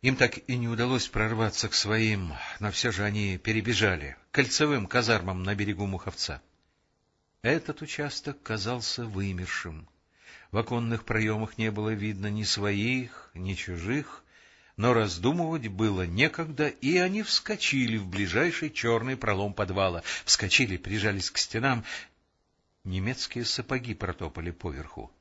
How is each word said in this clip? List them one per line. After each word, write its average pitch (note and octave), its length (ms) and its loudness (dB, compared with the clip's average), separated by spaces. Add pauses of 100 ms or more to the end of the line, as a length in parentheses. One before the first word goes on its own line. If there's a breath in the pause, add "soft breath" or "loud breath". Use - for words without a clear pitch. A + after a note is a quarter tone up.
Им B2+ 140 2
так - 220 2 (100)
и B2 80 0
не A#2+ 100 0
удалось A#2 420 2
прорваться A2 600 0
к - 60 -4
своим, G#2+ 580 2 (260 loud breath)
но G#2 120 -2
всё A#2+ 200 0
же G2+ 140 0
они G#2 320 0
перебежали G2+ 800 2 (140)
к - 60 -20
кольцевым C#3 500 2
казармам F#2+ 560 2
на G2+ 120 0
берегу G2+ 320 0
Муховца. F#2 540 -6 (1000)
Этот D3+ 400 0
участок C#3+ 600 -6
казался A2+ 600 -2
вымершим. F#2 840 -4 (640 loud breath)
В G2 40 0
оконных A#2 480 0
проёмах G#2+ 540 0
не A2 120 2
было G#2+ 200 -2
видно G#2 380 -2
ни G#2 160 -2
своих, G#2+ 920 0
ни F#2 180 -4
чужих, F#2+ 720 -4 (540 soft breath)
но A#2 160 6
раздумывать A#2 760 2
было G2 380 2
некогда, D3+ 600 0
и D3 280 0
они F#3 260 2
вскочили C3 760 2
в G2 80 -4
ближайший G2+ 640 0
чёрный A#2 480 0
пролом G2+ 340 0
подвала. F#2+ 500 0 (220 loud breath)
Вскочили, F#2+ 540 4
прижались G2+ 520 -2
к - 60 -6
стенам. A#2 480 0 (1000 loud breath)
Немецкие G2+ 600 -4
сапоги A#2+ 500 -4
протопали F2 560 -6
поверху. D2 720 -10